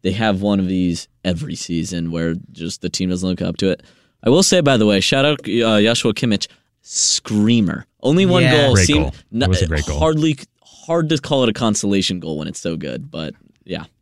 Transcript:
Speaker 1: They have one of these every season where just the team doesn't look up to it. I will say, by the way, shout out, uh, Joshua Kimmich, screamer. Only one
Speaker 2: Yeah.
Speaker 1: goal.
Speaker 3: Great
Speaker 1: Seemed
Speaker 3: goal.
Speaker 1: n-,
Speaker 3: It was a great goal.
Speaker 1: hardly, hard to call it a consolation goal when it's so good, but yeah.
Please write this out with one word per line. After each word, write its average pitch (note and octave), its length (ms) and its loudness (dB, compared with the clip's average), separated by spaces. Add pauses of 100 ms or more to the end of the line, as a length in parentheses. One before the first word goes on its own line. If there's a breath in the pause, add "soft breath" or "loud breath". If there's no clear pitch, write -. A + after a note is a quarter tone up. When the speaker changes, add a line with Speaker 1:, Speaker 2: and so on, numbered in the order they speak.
Speaker 1:
They F#2+ 100 -2
have G2+ 300 0
one G2+ 180 2
of F#2 80 -2
these F2+ 400 -2 (160)
every D#2+ 320 -4
season E2+ 560 -6
where E2 240 -4 (160)
just E2+ 300 -12
the F2+ 60 -6
team F#2 220 -4
doesn't F2+ 180 -4
look F2+ 140 -4
up F2 140 -4
to F#2+ 140 0
it. - 120 -4 (400 soft breath)
I A2+ 80 2
will F3+ 140 6
say, F#3 160 4
by C#3 160 4
the G#2+ 100 4
way, G2 140 4
shout C3+ 240 0
out, D3 160 0
uh, A2 420 2
Joshua A2+ 320 2
Kimmich, G#2+ 320 -2 (360 soft breath)
screamer. G#2+ 1000 0 (160)
Only E3+ 260 4
one F3+ 180 4
Speaker 2:
Yeah. D3 220 4
Speaker 1:
goal. G#2 80 4
Speaker 3:
Great F#2+ 120 4
Speaker 1:
Seemed D3 140 2
Speaker 3:
goal. C2+ 140 -2 (200)
Speaker 1:
n-, A#2+ 80 0
Speaker 3:
It F#2+ 60 2
was F#2 140 2
a E2+ 40 2
great D2+ 200 -2
goal. D2 120 -4
Speaker 1:
hardly, D#3 380 0 (260)
hard E3 460 -4
to D#3 100 0
call C3+ 240 0
it A#2+ 60 2
a G#2+ 40 0
consolation G2+ 680 0
goal D#2 180 -6
when D2+ 80 -6
it's - 140 -10
so E2 160 -6
good, C2+ 340 -10
but D2+ 240 -10 (300)
yeah. E2 200 -10 (180)